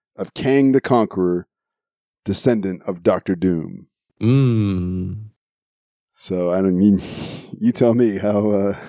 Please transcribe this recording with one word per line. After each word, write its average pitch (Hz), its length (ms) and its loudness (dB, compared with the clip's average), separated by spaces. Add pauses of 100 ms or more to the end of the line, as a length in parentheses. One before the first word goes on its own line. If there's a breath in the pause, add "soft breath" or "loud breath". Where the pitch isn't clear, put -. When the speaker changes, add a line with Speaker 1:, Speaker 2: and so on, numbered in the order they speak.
(180)
Speaker 1:
of - 180 -10
Kang 135 380 2
the 131 80 4
Conqueror, 92 680 0 (760)
descendant 98 600 -2
of 87 200 -8
Doctor 95 320 0
Doom. 82 500 -2 (340)
Speaker 2:
Mm. 104 1080 0 (840)
Speaker 1:
So, 90 380 -4
I 92 100 0
don't 92 160 2
mean, 98 220 6 (300 loud breath)
<laughs> - 280 -16
you 117 140 0
tell 117 220 4
me, 113 240 2
how, 104 320 0
uh, 101 260 0 (120)